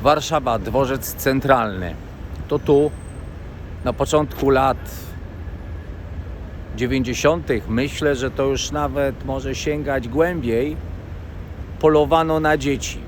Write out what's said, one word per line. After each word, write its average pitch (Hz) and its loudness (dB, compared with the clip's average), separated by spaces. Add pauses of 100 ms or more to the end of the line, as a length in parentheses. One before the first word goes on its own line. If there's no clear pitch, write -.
Warszawa, 143 4
dworzec 127 0
centralny. 117 2 (520)
To 143 2
tu 147 4 (920)
na 123 0
początku 139 2
lat 135 6 (2000)
dziewięćdziesiątych, 127 0
myślę, 139 0
że 127 -4
to 139 -2
już 135 -2
nawet 143 -2
może 135 -4
sięgać 147 -2
głębiej, 143 0 (1000)
polowano 156 6
na 156 4
dzieci. 139 -2